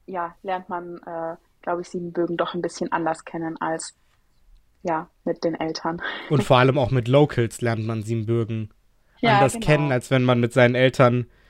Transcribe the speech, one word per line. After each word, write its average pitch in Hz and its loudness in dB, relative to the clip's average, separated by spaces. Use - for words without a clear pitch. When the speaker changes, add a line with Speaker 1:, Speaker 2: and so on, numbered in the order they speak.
Speaker 1:
ja, 175 -8
lernt 185 -6
man, 175 -8
äh, 165 -8
glaub 175 -4
ich, 175 -10
Siebenbürgen 170 -4
doch 170 -4
ein 175 -6
bisschen 170 -6
anders 165 -2
kennen 165 -8
als, 160 -6
ja, 170 -4
mit 170 -4
den 165 0
Eltern. 160 -6
Speaker 2:
Und 143 2
vor 135 4
allem 131 4
auch 135 0
mit 123 0
Locals 131 2
lernt 113 -2
man 113 -4
Siebenbürgen 110 -4
Speaker 1:
Ja, 226 4
Speaker 2:
anders 202 4
Speaker 1:
genau. 226 -6
Speaker 2:
kennen, 151 4
als 123 -2
wenn 131 4
man 123 4
mit 120 0
seinen 123 6
Eltern 123 4